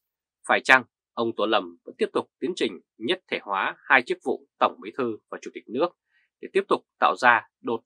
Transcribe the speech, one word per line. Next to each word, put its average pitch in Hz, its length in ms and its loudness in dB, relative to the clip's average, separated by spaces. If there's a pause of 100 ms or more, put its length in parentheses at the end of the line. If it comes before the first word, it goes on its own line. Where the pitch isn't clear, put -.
(480)
Phải 104 160 2
chăng 131 200 6 (300)
ông 117 220 -2
Tô 104 100 0
Lâm 95 380 0
vẫn - 140 -18
tiếp 220 160 -2
tục - 260 -4
tiến 160 160 -4
trình 98 240 -4 (180)
nhất 143 300 -4
thể 95 140 -6
hóa 104 360 -4
hai - 240 2
chức 180 220 -4
vụ - 240 -4 (120)
Tổng - 220 2
Bí 98 160 -12
thư 117 200 -4 (120)
và 92 120 -12
Chủ 95 120 -14
tịch 87 140 -16
nước 139 220 -2 (520)
để 98 120 -14
tiếp 196 140 0
tục - 140 -2 (180)
tạo 87 180 2
ra 120 300 4 (140)
đột 120 240 -4